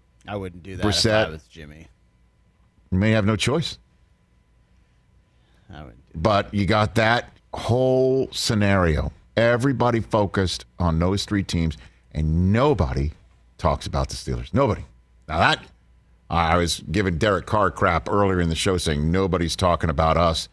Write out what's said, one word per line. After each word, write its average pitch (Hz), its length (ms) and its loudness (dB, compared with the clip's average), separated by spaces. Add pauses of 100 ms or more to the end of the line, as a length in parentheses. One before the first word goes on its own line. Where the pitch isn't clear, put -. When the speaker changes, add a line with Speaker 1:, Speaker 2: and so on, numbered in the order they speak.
(280)
Speaker 1:
I 104 80 -8
wouldn't 104 280 -12
do 95 120 -16
that 90 100 -4
Speaker 2:
Brissett. 107 380 2
Speaker 1:
if 101 60 -2
I - 20 -10
was 78 120 -14
Jimmy. 78 440 -20 (1040)
Speaker 2:
You 90 60 0
may 107 140 2
have 110 140 2
no 107 120 2
choice. 147 400 -4 (2000)
Speaker 1:
I 76 80 -18
wouldn't 64 260 -20
do - 80 -20
that. 80 80 -8
Speaker 2:
But 101 300 2
you 101 120 0
got 107 300 2
that 113 340 2 (240)
whole 131 800 2
scenario. 92 800 2 (240)
Everybody 120 640 2
focused 101 640 -2 (120)
on 82 220 0
those 95 240 0
three 101 200 -2
teams, 82 340 -2 (360)
and 80 380 2
nobody 87 600 0 (460)
talks 73 280 -2
about 69 240 -4
the - 60 -10
Steelers. 60 380 -8
Nobody. 120 300 0 (440)
Now 78 120 -6
that, 135 240 0 (640)
I 85 280 2
was 85 240 -2 (100)
giving 92 260 0
Derek 95 280 0
Carr 104 260 0
crap - 380 0
earlier 98 320 2
in 85 80 0
the 80 60 -2
show 92 220 0
saying 78 340 -2
nobody's 87 440 0
talking 87 340 0
about 80 280 2
us, 82 360 0